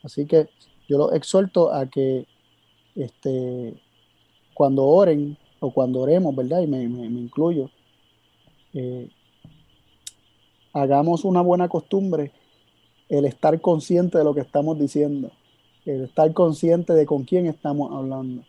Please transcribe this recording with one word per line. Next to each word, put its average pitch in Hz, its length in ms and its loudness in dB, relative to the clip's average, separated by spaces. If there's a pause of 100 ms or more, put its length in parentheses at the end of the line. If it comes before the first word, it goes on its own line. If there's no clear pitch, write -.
Así 143 220 -6
que 156 240 4 (380)
yo 143 100 2
los 151 160 2
exhorto 175 600 2
a 135 140 -4
que, 131 380 -2 (720)
este, 127 840 -6 (720)
cuando 135 320 2
oren 147 520 4 (220)
o 135 120 -6
cuando 127 300 -2
oremos, 151 340 2
¿verdad? 131 260 -2
Y 165 60 -2
me, 131 200 -4
me, 120 220 -8
me 120 100 -6
incluyo, 143 500 -4 (1040)
eh, 127 360 -10 (1600)
hagamos 147 520 2
una 180 160 2
buena 180 280 2
costumbre 175 600 -4 (760)
el 143 160 2
estar 156 360 0
consciente 175 560 0
de 156 60 4
lo 147 100 2
que 143 80 -2
estamos 151 380 -2
diciendo, 143 520 -2 (540)
el 135 200 -6
estar 156 280 2
consciente 170 600 2
de 156 120 6
con 143 180 -2
quién 180 240 0
estamos 147 440 -4
hablando, 131 580 -10